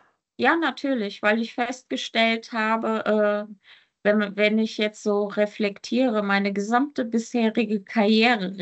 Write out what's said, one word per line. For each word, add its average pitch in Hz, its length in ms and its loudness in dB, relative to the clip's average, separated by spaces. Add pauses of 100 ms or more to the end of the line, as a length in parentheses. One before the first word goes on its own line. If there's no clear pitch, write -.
(400)
Ja, 262 160 2
natürlich, 262 680 -2
weil 220 180 2
ich 226 140 -6
festgestellt 226 960 -2
habe, 214 960 0
äh, 214 40 -20 (500)
wenn, 202 320 2
wenn 214 240 2
ich 220 180 -2
jetzt 214 240 -4
so 208 240 0
reflektiere, 208 1000 -2
meine 196 300 0
gesamte 240 520 -2
bisherige 226 800 0
Karriere 220 800 2